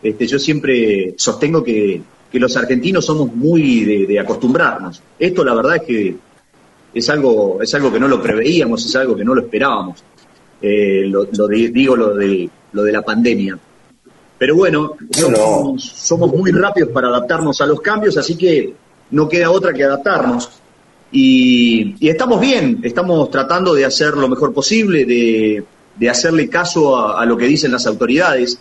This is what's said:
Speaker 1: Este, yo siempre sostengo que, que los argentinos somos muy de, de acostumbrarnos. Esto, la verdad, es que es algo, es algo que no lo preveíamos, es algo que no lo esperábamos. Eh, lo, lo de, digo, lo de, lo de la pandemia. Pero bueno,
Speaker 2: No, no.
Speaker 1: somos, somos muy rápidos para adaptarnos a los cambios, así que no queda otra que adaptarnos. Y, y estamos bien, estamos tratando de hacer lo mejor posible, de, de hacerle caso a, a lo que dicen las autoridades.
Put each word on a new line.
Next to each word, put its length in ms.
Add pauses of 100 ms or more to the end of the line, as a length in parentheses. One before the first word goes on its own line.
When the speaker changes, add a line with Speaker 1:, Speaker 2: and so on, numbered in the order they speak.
Speaker 1:
Este, 240
yo 100
siempre 800
sostengo 460
que, 380 (280)
que 80
los 200
argentinos 480
somos 280
muy 520
de, 220
de 120
acostumbrarnos. 800 (160)
Esto, 280
la 100
verdad, 220
es 60
que 320 (760)
es 160
algo, 520
es 120
algo 160
que 120
no 80
lo 120
preveíamos, 640
es 120
algo 180
que 80
no 100
lo 100
esperábamos. 600 (580)
Eh, 460
lo, 240
lo 160
de, 220
digo, 260
lo 180
de, 360 (240)
lo 100
de 80
la 120
pandemia. 540 (800)
Pero 200
bueno, 400 (240)
Speaker 2:
No, 80
no. 80
Speaker 1:
somos, 480
somos 480
muy 180
rápidos 380
para 180
adaptarnos 540
a 40
los 140
cambios, 380
así 180
que 380 (380)
no 180
queda 220
otra 200
que 140
adaptarnos. 640 (640)
Y, 840
y 80
estamos 320
bien, 440
estamos 460
tratando 440
de 100
hacer 320
lo 140
mejor 240
posible, 500
de, 580 (360)
de 120
hacerle 380
caso 480
a, 260
a 40
lo 100
que 120
dicen 220
las 160
autoridades. 760